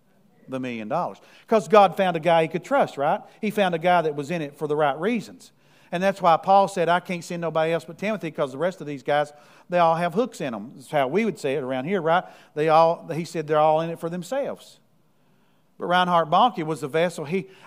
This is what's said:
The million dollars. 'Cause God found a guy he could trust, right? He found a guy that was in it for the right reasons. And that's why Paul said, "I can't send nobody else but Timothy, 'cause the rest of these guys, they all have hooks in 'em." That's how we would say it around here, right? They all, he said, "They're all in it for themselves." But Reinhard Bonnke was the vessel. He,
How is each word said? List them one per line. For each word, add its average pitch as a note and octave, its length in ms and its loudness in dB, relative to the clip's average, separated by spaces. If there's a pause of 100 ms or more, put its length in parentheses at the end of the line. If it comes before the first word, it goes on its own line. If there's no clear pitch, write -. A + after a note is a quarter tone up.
(480)
The C3 140 -8
million A#2 260 -8
dollars. C3+ 320 -6 (260)
'Cause G#3 220 0
God F#3+ 300 6
found F#3 180 0
a D#3+ 60 -6
guy E3 220 4
he D#3+ 40 0
could E3 160 -6
trust, C4 340 0
right? D3+ 220 0 (220)
He G#3 100 -2
found F#3+ 240 0
a E3 40 -4
guy F3+ 220 4
that D#3 140 -2
was D3 160 -8
in F3 100 -4
it C#3+ 160 -10
for D#3 80 -6
the D3 120 -2
right C#3+ 200 2
reasons. F#3 540 -6 (400)
And F3 100 -4
that's G3 200 0
why E3+ 160 6
Paul G3 320 4
said, F3 180 -2
"I F3 140 2
can't F3 200 -8
send F3 200 -10
nobody D#3+ 320 0
else E3 100 -4
but E3 140 -16
Timothy, F#3+ 340 -6
'cause C#3+ 220 -4
the C3+ 40 -12
rest F3+ 220 -4
of D3+ 80 -12
these C#3+ 160 -10
guys, D3 300 0 (340)
they F3 120 0
all E3 160 6
have E3+ 180 -2
hooks A#3 260 -2
in C3 160 -4
'em." G#2+ 200 -12
That's - 140 -20
how C#3 200 0
we G3+ 160 0
would F3+ 120 -4
say C#3 180 -4
it D3+ 80 -4
around B2+ 200 -4
here, F#3 180 -2
right? E3 220 2 (300)
They D#3 160 0
all, E3 400 4
he D#3+ 160 -6
said, D#3+ 200 -6
"They're D3+ 140 2
all D#3 220 4
in E3 80 -4
it E3 100 -10
for E3 100 -8
themselves." F3+ 720 -8 (960)
But - 100 -6
Reinhard F3 420 2
Bonnke F#3+ 340 2
was D#3 160 -6
the D3+ 80 -6
vessel. D#3+ 380 -2
He, F#3 240 -6 (180)